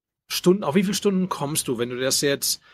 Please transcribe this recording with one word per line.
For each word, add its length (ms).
Stunden, 360
auf 100
wie 100
viele 100
Stunden 340
kommst 400
du, 100
wenn 120
du 100
das 220
jetzt 400